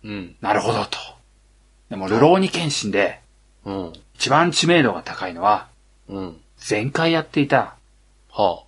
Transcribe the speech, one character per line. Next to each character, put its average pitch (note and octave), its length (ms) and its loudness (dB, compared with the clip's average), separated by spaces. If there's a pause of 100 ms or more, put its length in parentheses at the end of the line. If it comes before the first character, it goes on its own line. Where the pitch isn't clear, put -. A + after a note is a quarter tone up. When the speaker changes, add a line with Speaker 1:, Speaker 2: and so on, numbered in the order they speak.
Speaker 1:
う - 40 -14
ん。 F#2 300 -12
Speaker 2:
な G2 140 0
る G#2 80 2
ほ A#2+ 100 -2
ど G#2+ 140 -2
と。 - 120 -10 (920)
で G2+ 80 -10
も、 F#2+ 100 -6
る G#2+ 120 2
ろ D#3+ 160 8
う F#3+ 40 2
に F#3+ 100 2
剣 E3 220 -2
心 G#2 200 -4
で、 G2+ 280 0 (460)
Speaker 1:
う G2+ 60 -10
ん。 F2+ 220 -8 (220)
Speaker 2:
一 - 140 -4
番 D#3+ 220 4
知 - 140 -2
名 E3+ 160 4
度 A2+ 120 2
が E2+ 100 -8
高 - 240 -10
い F2+ 60 -10
の E2 100 -8
は、 G#2 240 2 (400)
Speaker 1:
う G2 100 -10
ん。 F2 200 -10 (320)
Speaker 2:
前 A2 220 -2
回 E3 200 2
や E3 100 0
っ D#3 40 -8
て - 160 -2
い C#3+ 80 0
た、 A#2+ 260 2 (560)
Speaker 1:
は F#2 300 -2
あ。 - 60 -20